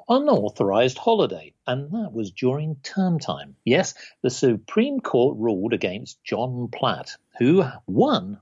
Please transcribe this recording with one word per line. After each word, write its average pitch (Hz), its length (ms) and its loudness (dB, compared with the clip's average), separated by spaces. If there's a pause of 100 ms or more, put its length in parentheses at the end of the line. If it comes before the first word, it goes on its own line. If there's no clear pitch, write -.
unauthorised 131 880 2
holiday, 117 560 0 (140)
and 143 260 -4
that 220 180 -6
was 104 200 -6
during 143 460 -2
term 180 420 -2
time. - 440 -8
Yes, 143 300 2 (300)
the 123 80 0
Supreme 220 680 0
Court 127 380 2
ruled 110 360 0
against 98 500 -6
John 123 480 -4
Platt, - 460 -4 (200)
who 165 240 6 (240)
won, 107 560 0